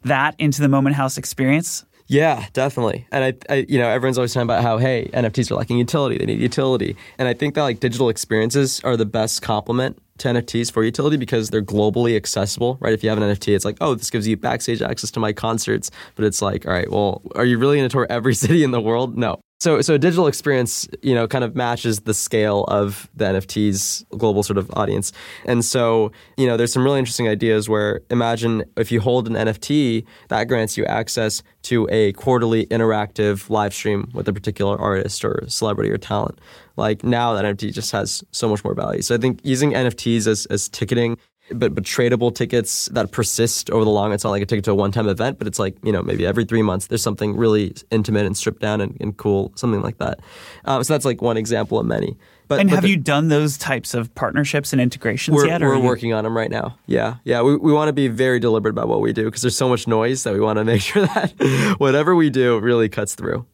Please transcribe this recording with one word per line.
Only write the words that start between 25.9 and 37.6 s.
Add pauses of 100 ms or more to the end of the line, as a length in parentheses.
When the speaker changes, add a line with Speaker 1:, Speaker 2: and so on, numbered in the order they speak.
Speaker 2:
you
know,
there's
some
really
interesting
ideas
where
imagine (120)
if
you
hold
an
N
F
T, (240)
that
grants
you
access (200)
to
a
quarterly
interactive
live
stream
with
a
particular
artist
or
celebrity
or
talent. (360)
Like,
now
that
N
F
T